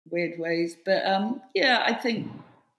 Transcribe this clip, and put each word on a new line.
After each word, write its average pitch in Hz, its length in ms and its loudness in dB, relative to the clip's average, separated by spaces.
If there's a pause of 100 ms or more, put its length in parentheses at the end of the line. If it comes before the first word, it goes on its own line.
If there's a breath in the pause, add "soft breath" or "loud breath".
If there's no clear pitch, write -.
weird 170 300 -4
ways. 170 360 -2 (100)
But, 190 200 2
um, 202 360 0 (120)
yeah, 262 320 4
I 233 80 2
think 233 360 -2 (500)